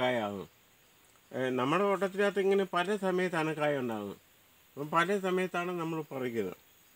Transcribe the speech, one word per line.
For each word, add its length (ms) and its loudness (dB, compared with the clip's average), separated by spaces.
കായാകും. 440 0
ഏ, 20 -4
നമ്മുടെ 300 2
തോട്ടത്തിനകത്ത് 580 0
ഇങ്ങനെ 180 4
പല 300 0
സമയത്താണ് 460 0
കായ 220 0
ഉണ്ടാകുന്നത്. 360 -6
അപ്പം 240 -8
പല 300 2
സമയത്താണ് 440 0
നമ്മൾ 160 -4
പറിക്കുന്നത്. 480 -2